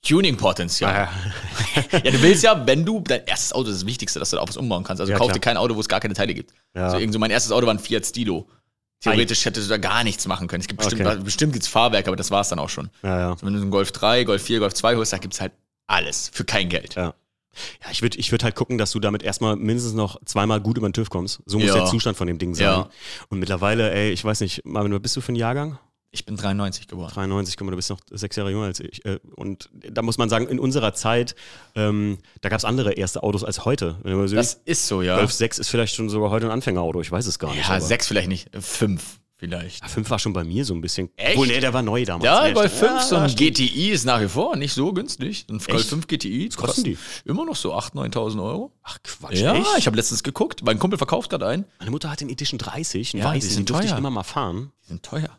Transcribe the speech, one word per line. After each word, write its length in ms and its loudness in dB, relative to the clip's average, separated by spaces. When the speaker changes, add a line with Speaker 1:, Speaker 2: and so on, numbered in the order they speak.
Speaker 1:
Tuning-Potenzial. 880 2
Speaker 2:
Ah, 160 2
ja. 60 6
Speaker 1:
<laughs> 40 -4
Ja, 80 4
du 100 4
willst 220 8
ja, 240 6
wenn 180 4
du, 160 0
dein 240 -2
erstes 280 -2
Auto 160 0
ist 80 -2
das 80 -4
Wichtigste, 340 -4
dass 120 -2
du 40 0
da 60 0
auch 80 -2
was 80 -8
umbauen 260 -2
kannst. 180 -6
Also 100 0
Speaker 2:
Ja, 60 2
Speaker 1:
kauf 100 6
Speaker 2:
klar. 80 4
Speaker 1:
dir 60 0
kein 160 2
Auto, 180 2
wo 40 -4
es 80 -2
gar 140 2
keine 120 -4
Teile 200 0
gibt. 200 -10
Speaker 2:
Ja. 140 0
Speaker 1:
So 80 2
irgend 160 0
so 60 -2
mein 120 2
erstes 200 2
Auto 160 4
war 60 4
ein 60 0
Fiat 260 -2
Stilo. 420 -4
Theoretisch 420 2
Speaker 2:
Ei. 40 0
Speaker 1:
hättest 220 -2
du 20 -6
da 80 2
gar 260 2
nichts 240 -2
machen 200 -2
können. 140 -4
Es 60 -8
gibt 140 -8
bestimmt, 240 2
Speaker 2:
Okay. 180 2
Speaker 1:
bestimmt 300 0
gibt's 140 -4
Fahrwerke, 420 2
aber 80 -2
das 120 -4
war's 200 2
dann 100 -4
auch 100 -4
schon. 200 -8
Speaker 2:
Ja, 180 0
ja. 120 0
Speaker 1:
Also 140 -6
wenn 80 0
du 60 0
so 40 -2
einen 80 -2
Golf 200 2
drei, 340 4
Golf 180 2
vier, 160 2
Golf 140 2
zwei 220 2
holst, 180 0
da 40 -4
gibt's 240 -8
halt 120 -6
alles 460 0
für 100 -4
kein 260 0
Geld. 260 -4
Speaker 2:
Ja. 180 -2
Ja, 80 -14
ich 100 -4
würd, 140 0
ich 160 -2
würd 140 2
halt 100 0
gucken, 220 -2
dass 140 0
du 100 -2
damit 220 0
erstmal 340 0
mindestens 360 0
noch 300 -2
zweimal 380 2
gut 160 0
über 100 0
den 60 0
TÜV 160 -2
kommst. 360 -4
So 140 -2
muss 80 4
Speaker 1:
Ja. 80 6
Speaker 2:
der 100 6
Zustand 300 0
von 120 -2
dem 100 -2
Ding 180 -2
sein. 100 4
Speaker 1:
Ja. 240 4
Speaker 2:
Und 120 -4
mittlerweile, 520 2
ey, 200 2
ich 120 -4
weiß 180 0
nicht, 240 -4
Marvin, 280 -2
was 80 -2
bist 160 -2
du 40 -6
für 120 -4
ein 20 0
Jahrgang? 420 -2
Speaker 1:
Ich 120 -10
bin 100 -8
dreiundneunzig 520 -2
geboren. 260 -10
Speaker 2:
Dreiundneunzig, 420 -2
guck 100 -10
mal, 60 -6
du 60 -4
bist 120 -4
noch 100 -6
sechs 240 -8
Jahre 160 -2
jünger 140 -2
als 160 -6
ich. 240 -14
Äh, 140 -4
und 380 -10
da 280 -8
muss 160 0
man 120 2
sagen, 180 2
in 120 -2
unserer 340 0
Zeit, 420 0
ähm, 420 0
da 80 -2
gab's 160 0
andere 280 2
erste 300 -2
Autos 220 0
als 180 -6
heute. 400 0
Wenn 80 -4
du 60 2
mal 100 2
so 80 0
Speaker 1:
Das 160 2
Speaker 2:
siehst, 160 -12
Speaker 1:
ist 200 0
so, 140 0
ja. 160 4
Speaker 2:
Golf 140 4
sechs 260 0
ist 120 -4
vielleicht 260 0
schon 140 -2
sogar 200 2
heute 180 2
ein 40 0
Anfängerauto, 480 0
ich 120 -4
weiß 160 0
es 120 -4
gar 160 -4
nicht, 140 -2
Speaker 1:
Ja, 60 4
Speaker 2:
aber 60 2
Speaker 1:
sechs 260 2
vielleicht 200 2
nicht, 220 -4
fünf 600 -2
vielleicht. 460 -8
Speaker 2:
Ja, 40 -14
fünf 220 -4
war 100 0
schon 140 -2
bei 100 -2
mir 220 -2
so 80 -4
ein 80 -4
bisschen 340 -4
Speaker 1:
Echt? 160 0
Speaker 2:
Obwohl, 160 4
nee, 140 2
der 120 0
war 80 2
neu 220 0
damals. 220 0
Speaker 1:
Ja, 200 8
Speaker 2:
Nee, 80 2
Speaker 1:
Golf 220 4
Speaker 2:
stimmt. 160 4
Speaker 1:
fünf, 120 0
so 120 2
Speaker 2:
Ja, 80 4
Speaker 1:
ein 60 4
Speaker 2:
stimmt. 280 4
Speaker 1:
G 120 2
T 40 -6
I 180 2
ist 140 2
nach 160 4
wie 60 2
vor 300 0
nicht 160 -4
so 180 0
günstig. 580 -6
Ein 100 -6
Golf 200 0
Speaker 2:
Echt? 100 0
Speaker 1:
fünf 180 -4
G 100 -2
T 100 -4
I 220 -4
Speaker 2:
Was 80 -10
kosten 260 0
die? 140 -2
Speaker 1:
immer 220 -4
noch 100 -6
so 180 -4
acht, 220 -6
neuntausend 480 -4
Euro. 300 -6
Speaker 2:
Ach 180 -14
Quatsch, 380 -6
Speaker 1:
Ja, 160 4
Speaker 2:
echt? 100 2
Speaker 1:
ich 100 4
hab 80 2
letztens 280 0
geguckt. 400 -2
Mein 140 4
Kumpel 200 2
verkauft 320 -2
grad 120 -4
einen. 220 -2
Speaker 2:
Meine 120 -8
Mutter 200 -6
hat 80 -8
den 100 -8
Edition 300 -6
dreißig 540 -6
und 80 -2
Speaker 1:
Ja, 60 2
Speaker 2:
weiß, 160 0
Speaker 1:
die 60 -2
Speaker 2:
den 60 0
Speaker 1:
sind 140 0
Speaker 2:
durfte 160 2
ich 60 0
Speaker 1:
teuer. 80 0
Speaker 2:
immer 120 -2
mal 120 -4
fahren. 500 -6
Speaker 1:
Die 60 -20
sind 140 -10
teuer. 360 -6